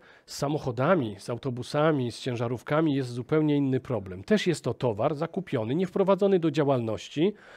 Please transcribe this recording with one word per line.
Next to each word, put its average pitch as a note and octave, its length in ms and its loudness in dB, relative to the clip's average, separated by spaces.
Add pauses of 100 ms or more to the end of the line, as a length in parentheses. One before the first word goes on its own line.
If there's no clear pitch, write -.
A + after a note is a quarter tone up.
(260)
z - 100 -16
samochodami, C#3 840 0
z - 100 -12
autobusami, B2+ 800 0
z - 80 -14
ciężarówkami B2+ 760 0
jest C3 140 -2
zupełnie D3 480 0
inny C3 220 2
problem. G2 440 -6
Też G#3+ 240 2
jest D#3+ 160 0
to B2 100 -2
towar B2 420 0
zakupiony, C#3 600 -2
nie F3+ 120 0
wprowadzony G3 520 2
do D#3+ 120 2
działalności C#3 800 0 (240)